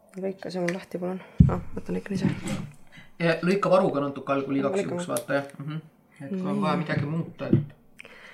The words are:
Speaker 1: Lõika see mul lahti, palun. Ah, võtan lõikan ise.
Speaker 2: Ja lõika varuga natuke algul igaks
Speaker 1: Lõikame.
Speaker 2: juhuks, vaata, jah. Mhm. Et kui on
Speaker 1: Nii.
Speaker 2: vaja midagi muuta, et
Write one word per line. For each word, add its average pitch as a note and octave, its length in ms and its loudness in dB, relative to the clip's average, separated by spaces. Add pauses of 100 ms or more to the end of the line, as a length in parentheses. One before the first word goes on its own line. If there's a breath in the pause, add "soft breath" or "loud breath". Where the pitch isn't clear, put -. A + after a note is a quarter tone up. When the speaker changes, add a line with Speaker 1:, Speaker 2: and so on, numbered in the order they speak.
(180)
Speaker 1:
Lõika F#3+ 320 -4
see F3+ 140 -2
mul F3 100 2
lahti, - 240 -8
palun. F3+ 240 -4 (280 loud breath)
Ah, F3+ 100 0 (160)
võtan F3+ 240 -6
lõikan G3 180 -4
ise. F#3 80 0 (960 loud breath)
Speaker 2:
Ja E3+ 240 4
lõika F#3+ 260 4
varuga F3+ 320 6
natuke C#3 320 -2
algul C#3 240 0
igaks C#3 220 2
Speaker 1:
Lõikame. F3+ 100 0
Speaker 2:
juhuks, F3 180 -4
vaata, - 260 -2
jah. C#3 120 0 (140)
Mhm. D3+ 220 -6 (380)
Et C#3 100 -10
kui F#3+ 120 -2
on F#3+ 140 -2
Speaker 1:
Nii. G#3 60 0
Speaker 2:
vaja D#3 160 2
midagi D3+ 280 0
muuta, D#3 420 -4
et - 280 2 (580 loud breath)